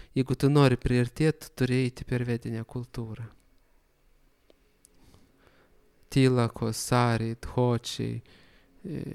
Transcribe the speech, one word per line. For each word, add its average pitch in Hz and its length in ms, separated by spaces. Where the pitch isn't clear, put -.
jeigu 135 220
tu 139 140
nori 139 260
priartėt, 123 640
tu - 220
turi 127 240
eiti - 180
per 123 220
vedinę 117 400
kultūrą. 117 580
Tylakos, 120 640
sariai, 117 640
dhočiai, 117 800
e, - 840